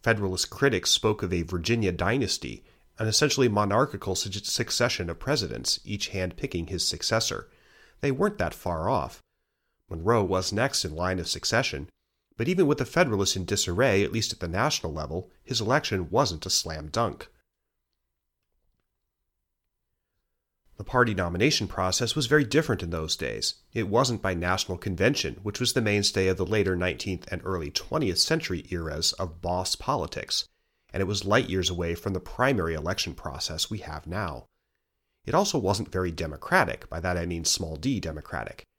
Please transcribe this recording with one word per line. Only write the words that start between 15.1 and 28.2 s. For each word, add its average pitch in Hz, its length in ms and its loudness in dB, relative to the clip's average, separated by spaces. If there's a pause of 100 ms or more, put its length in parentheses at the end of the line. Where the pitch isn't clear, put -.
his 117 180 -4
election 101 500 0
wasn't 90 340 2
a 92 60 -8
slam 78 380 -2
dunk. 110 400 -2 (3500)
The 104 80 -12
party 120 300 4
nomination 92 540 2
process 92 460 0
was 143 120 0
very 147 180 6
different 127 380 2
in 85 80 -4
those 80 260 -2
days. 57 380 -4 (180)
It 110 160 -2
wasn't 120 320 2
by 95 140 0
national 90 420 0
convention, 95 680 0
which 104 180 -4
was 123 120 2
the 131 80 2
mainstay 104 480 2
of 92 80 2
the 92 80 0
later 95 320 2
nineteenth 90 540 -2
and 87 140 -6
early 87 260 -4
twentieth - 480 -2
century - 520 0